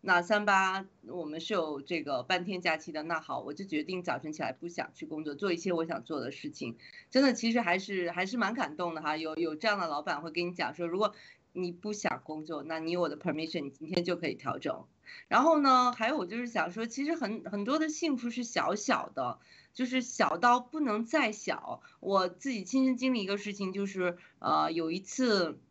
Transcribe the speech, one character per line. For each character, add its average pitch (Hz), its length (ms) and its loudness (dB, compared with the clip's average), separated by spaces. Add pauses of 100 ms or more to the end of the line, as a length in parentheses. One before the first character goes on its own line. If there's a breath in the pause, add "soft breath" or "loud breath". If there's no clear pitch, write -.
那 180 200 4
三 208 240 2
八 190 400 4 (220)
我 160 180 -6
们 156 140 -6
是 165 140 -4
有 151 280 0
这 165 200 -2
个 135 220 -2
半 180 200 0
天 180 180 -4
假 165 160 2
期 156 140 -10
的， 151 120 -4
那 160 160 0
好， 127 200 -4
我 123 140 -8
就 156 120 -8
决 151 180 -2
定 180 180 -4
早 147 180 -2
晨 156 140 -8
起 160 80 -6
来 127 100 -2
不 165 160 -10
想 170 260 -6
去 - 120 -12
工 151 180 -6
作， 147 120 -6
做 190 180 0
一 170 40 0
些 185 140 -2
我 165 140 2
想 160 180 -6
做 151 160 -6
的 123 120 -4
事 - 180 -10
情。 - 260 -8 (340 loud breath)
真 262 140 4
的， 262 100 8
其 233 180 0
实 233 100 4
还 180 160 4
是， 185 340 -2
还 180 140 0
是 240 120 -4
蛮 214 160 2
感 165 220 -2
动 170 200 -4
的 151 60 -6
哈， 156 140 0
有， 160 200 -4
有 160 200 0
这 185 120 -2
样 202 120 4
的 170 80 0
老 151 140 -2
板 151 200 -2
会 165 100 -8
跟 175 160 0
你 180 40 -4
讲 156 220 -2
说， 175 140 -4
如 175 100 -2
果 202 160 2 (400 loud breath)
你 180 180 -2
不 208 220 -6
想 165 300 -2
工 156 220 -10
作， 151 180 -8
那 160 160 -6
你 160 120 -4
有 175 100 0
我 160 80 2
的 147 80 -6
permission， 156 440 -4
你 139 80 -6
今 156 180 -14
天 175 160 0
就 175 120 0
可 170 120 -4
以 123 60 -2
调 - 240 -4
整。 - 280 -6 (420 loud breath)
然 247 160 6
后 320 160 8
呢， 254 320 6
还 233 180 0
有 302 80 0
我 190 80 -2
就 202 120 -6
是 247 100 -4
想 180 240 0
说， 226 140 -4
其 269 200 -4
实 330 100 0
很， 226 280 -4
很 202 200 -4
多 277 160 2
的 311 100 0
幸 311 280 0
福 240 120 -4
是 240 140 -4
小 190 320 0
小 - 340 0
的， 123 300 -4 (340 loud breath)
就 262 120 -2
是 254 160 0
小 170 360 2
到 247 220 6
不 311 200 -8
能 226 260 2
再 254 260 2
小。 - 500 -6 (180 loud breath)
我 190 280 4
自 262 240 -4
己 208 120 -2
亲 262 220 4
身 254 120 4
经 254 160 2
历 220 100 0
一 - 20 0
个 202 120 0
事 202 160 -4
情， 196 200 -4
就 196 120 0
是， 180 320 0 (220 loud breath)
呃， 156 320 2
有 165 200 0
一 185 80 -2
次 190 600 2 (120)